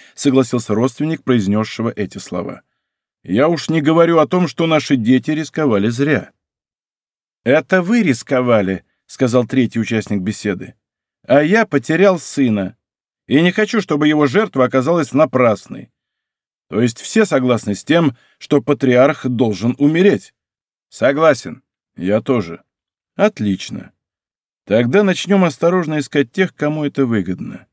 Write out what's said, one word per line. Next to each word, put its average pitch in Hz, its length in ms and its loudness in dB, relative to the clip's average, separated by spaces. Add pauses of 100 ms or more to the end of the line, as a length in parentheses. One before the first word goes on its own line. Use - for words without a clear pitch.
(140)
согласился 127 600 0
родственник, 139 500 -2
произнёсшего 110 680 -2
эти 98 280 -8
слова. 90 440 -10 (600)
Я 120 260 0
уж 170 200 -4
не 160 120 0
говорю 165 380 2
о 151 80 2
том, 180 220 0
что 165 180 -2
наши 156 300 0
дети 127 360 2
рисковали 143 560 -2
зря. 127 440 -2 (1120)
«Это 156 380 0
вы 220 200 0
рисковали», 117 840 0 (220)
сказал 123 400 0
третий 117 340 0
участник 107 400 -2
беседы. 92 540 -6 (520)
«А 143 160 4
я 208 240 2
потерял 165 520 2
сына. 107 580 -2 (500)
И 143 160 2
не 175 100 2
хочу, 214 280 0
чтобы 151 280 0
его 151 180 2
жертва 139 380 0
оказалась 135 480 0
напрасной. 123 800 0 (800)
То 95 120 -2
есть 117 200 0
все - 240 0
согласны 127 500 -2
с - 100 -12
тем, 156 320 0 (220)
что 143 240 0
патриарх 135 640 2
должен 117 520 0
умереть?» 156 560 2 (540)
«Согласен. 143 720 0 (340)
Я 101 240 0
тоже». 104 420 -4 (540)
«Отлично. 110 760 -4 (720)
Тогда 120 380 2
начнём 190 420 0
осторожно 170 540 -2
искать 139 320 -2
тех, - 240 -2
кому 151 300 -4
это 139 200 -2
выгодно. 95 680 -4